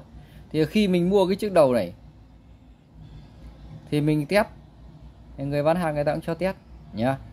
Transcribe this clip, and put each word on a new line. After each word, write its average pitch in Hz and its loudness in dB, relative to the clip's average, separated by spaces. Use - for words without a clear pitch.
Thì 156 0
khi 208 0
mình 180 2
mua 196 4
cái 190 0
chiếc 208 -4
đầu 143 6
này 95 -2
thì 147 0
mình 151 0
test. 208 2
Thì 139 -8
người 143 0
bán 160 4
hàng 165 -2
người 147 0
ta 151 0
cũng 156 -4
cho 165 -4
test 185 -4
nhá. 127 -2